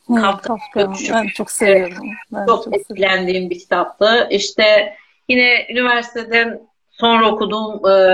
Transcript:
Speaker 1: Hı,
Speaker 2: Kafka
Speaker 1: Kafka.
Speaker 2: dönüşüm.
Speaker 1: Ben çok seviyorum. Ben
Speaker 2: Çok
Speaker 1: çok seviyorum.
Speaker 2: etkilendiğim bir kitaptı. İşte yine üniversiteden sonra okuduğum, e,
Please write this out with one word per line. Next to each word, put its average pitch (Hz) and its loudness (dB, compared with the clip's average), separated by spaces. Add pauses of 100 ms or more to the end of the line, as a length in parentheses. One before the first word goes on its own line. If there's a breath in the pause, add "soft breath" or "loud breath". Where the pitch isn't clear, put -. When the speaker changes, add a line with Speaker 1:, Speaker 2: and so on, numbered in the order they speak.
Speaker 1:
Hı, 240 0
Speaker 2:
Kafka 196 0
Speaker 1:
Kafka. 214 -6
Speaker 2:
dönüşüm. 196 -4
Speaker 1:
Ben 220 -2
çok - -10
seviyorum. 190 0 (220)
Ben 202 -8
Speaker 2:
Çok - -2
Speaker 1:
çok - 2
seviyorum. 202 -6
Speaker 2:
etkilendiğim 185 -2
bir 175 -8
kitaptı. 208 0
İşte 208 2 (340 loud breath)
yine 247 2
üniversiteden 233 -2 (300)
sonra 226 2
okuduğum, 214 -4
e, 196 6 (180)